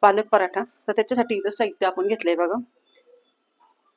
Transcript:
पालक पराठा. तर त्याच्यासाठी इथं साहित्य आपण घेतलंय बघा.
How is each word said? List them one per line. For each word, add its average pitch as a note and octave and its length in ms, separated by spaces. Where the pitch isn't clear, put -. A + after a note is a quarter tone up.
पालक G#3 300
पराठा. G3 320
तर G#3+ 40
त्याच्यासाठी A3+ 440
इथं G3 140
साहित्य G#3 360
आपण F#3 220
घेतलंय G#3 280
बघा. F3 240